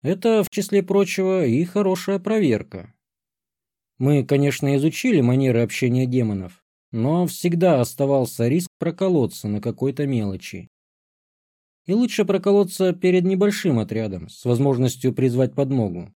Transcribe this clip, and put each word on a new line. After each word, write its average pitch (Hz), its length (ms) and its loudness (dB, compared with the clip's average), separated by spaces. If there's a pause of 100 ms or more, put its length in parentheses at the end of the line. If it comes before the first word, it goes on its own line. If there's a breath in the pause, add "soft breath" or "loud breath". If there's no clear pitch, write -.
Это, 202 420 0
в 180 60 -4
числе 196 340 0
прочего, 190 640 0
и 127 180 2
хорошая 190 560 -2
проверка. 160 760 -2 (1040)
Мы, 135 280 2
конечно, 143 500 0
изучили 160 460 2
манеры 127 400 2
общения 123 440 0
демонов, 107 580 -4 (280)
но 147 360 0
всегда 170 520 2
оставался 127 680 0
риск 175 200 0 (120)
проколоться 165 680 -2
на 104 140 -4
какой-то 135 440 -4
мелочи. 98 600 -6 (1200)
И 175 80 -2
лучше 226 320 0
проколоться 190 680 2
перед 180 300 2
небольшим 190 560 0
отрядом 104 500 -4
с - 160 -20
возможностью 127 680 0
призвать 127 420 0
подмогу 107 640 -2